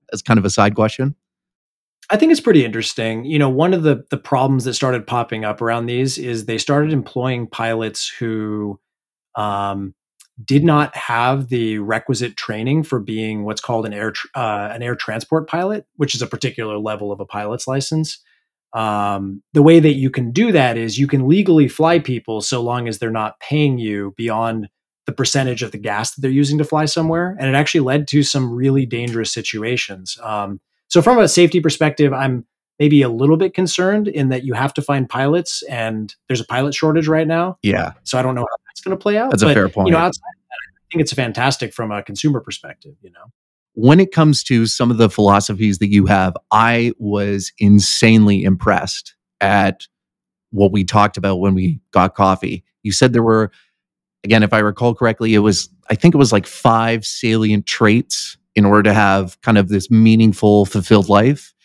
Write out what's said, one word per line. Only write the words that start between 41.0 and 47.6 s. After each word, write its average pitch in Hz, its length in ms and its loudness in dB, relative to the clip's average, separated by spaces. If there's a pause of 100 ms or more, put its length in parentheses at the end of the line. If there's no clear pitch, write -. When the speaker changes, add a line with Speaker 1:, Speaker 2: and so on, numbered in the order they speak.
Speaker 2:
it's - 120 -4
fantastic 123 600 -4
from 113 180 -8
a 101 120 -6
consumer 131 360 -2
perspective, - 600 -16
you - 100 -20
know? - 140 -20 (480)
Speaker 1:
When 135 260 6
it 190 120 2
comes 151 340 2
to 117 200 2
some 120 260 -2
of 110 60 -2
the 113 120 6
philosophies 101 720 2
that 104 100 0
you 101 180 4
have, 92 280 2 (160)
I 117 460 2
was 101 600 -4
insanely 104 840 4